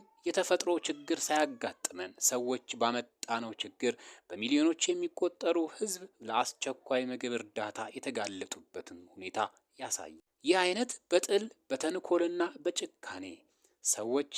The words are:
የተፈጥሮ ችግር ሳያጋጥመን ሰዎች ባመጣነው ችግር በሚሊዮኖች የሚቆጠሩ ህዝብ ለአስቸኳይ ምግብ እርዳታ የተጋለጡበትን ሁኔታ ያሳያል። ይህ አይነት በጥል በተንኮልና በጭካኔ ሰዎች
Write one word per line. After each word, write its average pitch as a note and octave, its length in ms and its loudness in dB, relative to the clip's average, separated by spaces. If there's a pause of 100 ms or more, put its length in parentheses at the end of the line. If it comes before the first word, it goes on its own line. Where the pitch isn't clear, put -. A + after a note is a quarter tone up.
(240)
የተፈጥሮ F3 460 2 (120)
ችግር D3 360 -4
ሳያጋጥመን D3+ 920 0 (100)
ሰዎች B2 460 0 (100)
ባመጣነው A#2+ 840 0
ችግር A#2 360 0 (300)
በሚሊዮኖች D3 600 2
የሚቆጠሩ F3 720 0 (140)
ህዝብ F#3 320 -6 (180)
ለአስቸኳይ B2 840 0
ምግብ B2 300 -4
እርዳታ G#2+ 580 -4
የተጋለጡበትን G2 1160 -8
ሁኔታ F#2+ 300 -8 (420)
ያሳያል። F#2 340 -6 (300)
ይህ E3+ 140 6
አይነት F#3 340 2 (140)
በጥል G3+ 380 4 (220)
በተንኮልና F3 760 0 (180)
በጭካኔ D3 640 -6 (580)
ሰዎች B2 540 0